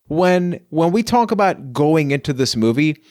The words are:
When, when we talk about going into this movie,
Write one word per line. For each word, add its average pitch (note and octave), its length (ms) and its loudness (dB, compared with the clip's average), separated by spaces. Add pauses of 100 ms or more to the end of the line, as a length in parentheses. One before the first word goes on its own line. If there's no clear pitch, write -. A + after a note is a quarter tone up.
When, F3+ 540 0 (100)
when D#3+ 200 0
we A3 120 2
talk A#3 300 0
about F3 420 -2
going D3 380 2
into C#3+ 200 -4
this B2+ 240 -2
movie, B2 540 0